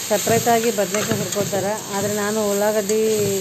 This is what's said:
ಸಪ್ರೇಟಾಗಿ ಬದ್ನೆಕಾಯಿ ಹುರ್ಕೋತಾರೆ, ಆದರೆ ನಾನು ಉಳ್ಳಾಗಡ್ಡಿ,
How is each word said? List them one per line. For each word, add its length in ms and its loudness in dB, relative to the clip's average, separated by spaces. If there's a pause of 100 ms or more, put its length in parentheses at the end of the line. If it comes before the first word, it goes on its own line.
ಸಪ್ರೇಟಾಗಿ 640 2
ಬದ್ನೆಕಾಯಿ 480 0
ಹುರ್ಕೋತಾರೆ, 800 -4
ಆದರೆ 180 -2
ನಾನು 360 0
ಉಳ್ಳಾಗಡ್ಡಿ, 500 0 (400)